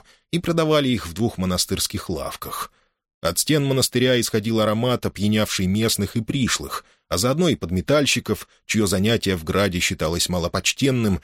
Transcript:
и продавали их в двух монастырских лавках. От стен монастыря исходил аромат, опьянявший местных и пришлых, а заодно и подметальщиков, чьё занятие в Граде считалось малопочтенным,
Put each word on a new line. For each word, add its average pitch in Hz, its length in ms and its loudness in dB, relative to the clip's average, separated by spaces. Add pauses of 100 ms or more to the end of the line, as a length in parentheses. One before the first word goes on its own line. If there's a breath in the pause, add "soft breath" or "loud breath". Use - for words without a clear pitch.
(320 soft breath)
и 165 80 -2
продавали 156 480 2
их 117 180 0
в 85 80 -10
двух 107 240 -2
монастырских 92 720 -2
лавках. - 640 -8 (520)
От 87 160 0
стен 151 240 2
монастыря 127 560 2
исходил 110 400 0
аромат, 110 460 2
опьянявший 104 600 0
местных 104 520 0
и 117 40 0
пришлых, - 600 -2 (240 soft breath)
а 87 100 -2
заодно 135 300 2
и 139 80 2
подметальщиков, 101 960 0 (160 soft breath)
чьё 107 200 2
занятие 98 520 2
в 80 80 -8
Граде 90 340 0
считалось 82 480 -2
малопочтенным, 98 960 0